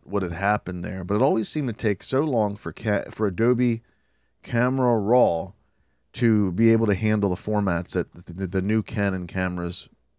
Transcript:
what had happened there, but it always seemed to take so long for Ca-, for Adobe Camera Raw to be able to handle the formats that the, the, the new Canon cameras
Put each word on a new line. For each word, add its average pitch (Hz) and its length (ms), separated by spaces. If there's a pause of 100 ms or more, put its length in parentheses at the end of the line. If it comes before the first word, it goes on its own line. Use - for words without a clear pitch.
what 98 180
had 107 80
happened 90 540
there, 92 180
but 98 120
it 107 60
always 185 280
seemed 147 180
to 113 60
take 104 300
so 131 180
long 113 340
for 82 160
Ca-, - 400
for 107 160
Adobe 117 540 (640)
Camera 123 540
Raw 101 540 (640)
to 107 400
be 113 180
able 113 160
to 101 80
handle 104 340
the 90 60
formats 98 580
that 90 200
the, 87 200
the, 92 140
the 92 140
new 107 200
Canon 95 460
cameras 90 600 (300)